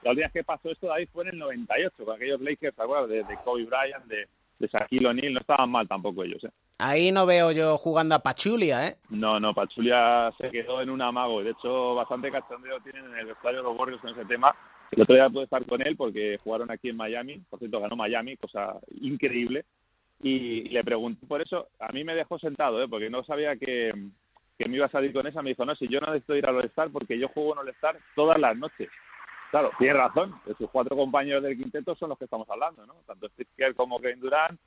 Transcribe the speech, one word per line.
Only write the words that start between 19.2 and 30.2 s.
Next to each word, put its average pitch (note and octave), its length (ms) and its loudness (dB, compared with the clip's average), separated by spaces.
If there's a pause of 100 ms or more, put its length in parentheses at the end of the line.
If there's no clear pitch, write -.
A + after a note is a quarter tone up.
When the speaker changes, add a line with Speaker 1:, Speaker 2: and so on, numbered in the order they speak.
Speaker 1:
y, A#2+ 460 -2
y - 0 -
le A#2 160 0
pregunté A2+ 420 -4
por D3 160 -4
eso. F3 240 -6 (140)
A A2 100 -10
mí C3+ 140 -8
me E3 100 -6
dejó E3 240 -4
sentado, C#3 420 -2
¿eh?, C3+ 80 0
porque A2+ 220 -6
no B2+ 140 -6
sabía D3 320 -4
que, A#2+ 360 -2 (680)
que A#2 100 -4
me B2+ 80 -4
iba C#3+ 100 2
a - 40 -2
salir C#3 220 0
con C3+ 140 -2
esa, D3+ 140 -8
me C#3 100 -6
dijo, B2+ 140 -2
"No, D3 120 -4
si C3 100 -6
yo C3 140 -2
no D3+ 80 -4
necesito D3+ 260 -2
ir C#3+ 120 2
al B2+ 100 2
All-Star B2+ 340 -2
porque A#2+ 280 -6
yo C3 100 -2
juego D3+ 240 -2
en C#3+ 80 -6
All-Star D3+ 360 -4 (180)
todas D#3 240 6
las A#2+ 180 4
noches". C3 340 -8 (600)
Claro, C#3+ 280 4
tiene C3+ 160 6
razón, D3+ 400 4 (240)